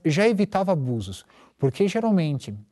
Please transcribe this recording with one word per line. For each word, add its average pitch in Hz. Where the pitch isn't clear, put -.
já 175
evitava 196
abusos, 120
porque 165
geralmente, 175